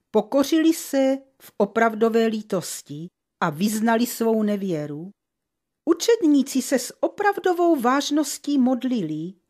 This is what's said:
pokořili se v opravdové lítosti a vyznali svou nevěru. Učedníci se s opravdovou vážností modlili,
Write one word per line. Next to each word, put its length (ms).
pokořili 640
se 440
v 140
opravdové 680
lítosti 840
a 100
vyznali 560
svou 360
nevěru. 680
Učedníci 800
se 160
s 240
opravdovou 800
vážností 800
modlili, 720